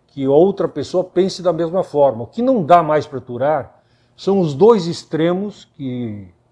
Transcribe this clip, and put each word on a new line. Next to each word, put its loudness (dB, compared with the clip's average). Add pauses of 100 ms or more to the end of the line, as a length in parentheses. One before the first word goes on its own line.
que -6
outra 4
pessoa -4
pense -2
da 0
mesma -4
forma. 0
O -20
que -8
não 0
dá 6
mais -2
para -10
aturar -6 (340)
são -2
os -2
dois 4
extremos -6
que -10 (240)